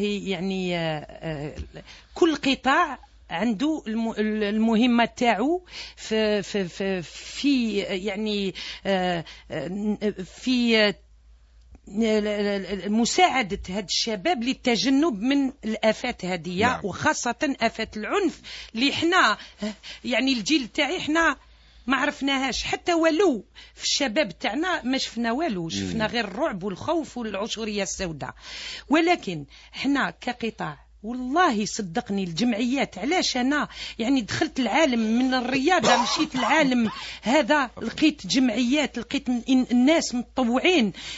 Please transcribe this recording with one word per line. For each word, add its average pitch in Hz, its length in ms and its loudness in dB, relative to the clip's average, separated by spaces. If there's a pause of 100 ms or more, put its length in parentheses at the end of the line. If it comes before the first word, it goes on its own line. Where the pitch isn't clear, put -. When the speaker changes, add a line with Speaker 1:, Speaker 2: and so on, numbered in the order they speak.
Speaker 1:
يعني، 190 720 -2
آه، 160 220 -2
آه، 151 560 -10 (580)
كل 330 220 4
قطاع 277 640 0 (300)
عنده 240 580 -2
الم-، 226 240 -2
ال-، 214 320 -2
المهمة 226 600 4
تاعو 247 600 0 (300)
في، 214 480 0
في، 196 240 -2
في، 190 340 -4
في 233 800 -2
يعني، 196 720 -2 (320)
آه، 180 400 0 (260)
آه، 202 640 -2 (120)
في، 240 520 2
آه، 208 180 4 (920)
ال-، 214 400 2
ال-، 202 380 -2
ال-، 185 260 -4
مساعدة 240 680 2 (100)
هاد 190 140 -4
الشباب 220 600 -2
للتجنب 254 760 2
من 269 300 2 (140)
الآفات 220 600 -2
هذه، 180 340 -4
Speaker 2:
نعم. 233 240 2
Speaker 1:
وخاصة 262 800 -2
آفات 220 360 -2
العنف 262 440 -2 (340)
اللي 269 180 2
حنا، 311 440 4 (680)
يعني 247 280 2
الجيل 247 340 2
تاعي 302 320 -2
حنا 311 380 2 (500)
ما 262 100 2
عرفناهاش 269 640 -2
حتى - 300 -2
ولو، 330 520 4 (300)
في - 80 -14
الشباب 214 560 -2
تاعنا 302 440 -2
ما 254 140 -2
شفنا 233 340 -4
والو، 226 380 -2
شفنا 196 380 -2
Speaker 2:
مم. 196 40 -4
Speaker 1:
غير 233 140 -2
الرعب 240 380 -4
والخوف 226 540 -4
والعنصرية 214 640 -4
السوداء. 160 500 -8 (560)
ولكن 311 560 2 (260)
حنا 262 380 0 (120)
كقطاع، 214 640 -6 (180)
والله 254 600 2
صدقني 196 580 -4
الجمعيات، 233 760 0
علاش 285 400 0
أنا 262 300 0 (320)
يعني 254 220 2
دخلت - 380 -2
العالم 233 600 2
من 254 140 2
الرياضة، 262 640 4
<coughs> - 60 2
مشيت - 320 -2
العالم 254 560 2 (300)
هذا، 269 480 2 (120)
لقيت 285 460 0
جمعيات، 247 720 2
لقيت 247 300 -4
ن-، 240 200 0
إن-، 254 220 4
الناس 254 440 4
متطوعين، 247 800 2 (240)